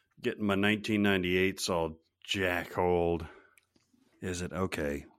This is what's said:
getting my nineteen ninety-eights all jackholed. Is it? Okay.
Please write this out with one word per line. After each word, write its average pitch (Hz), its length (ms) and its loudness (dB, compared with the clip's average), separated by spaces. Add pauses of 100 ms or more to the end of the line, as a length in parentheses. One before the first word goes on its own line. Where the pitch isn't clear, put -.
(220)
getting 110 220 -4
my 101 120 2
nineteen 104 460 2
ninety-eights 92 680 2
all 82 300 -2 (260)
jackholed. 87 1000 0 (960)
Is 90 200 -6
it? 90 100 -8
Okay. 76 520 -4 (140)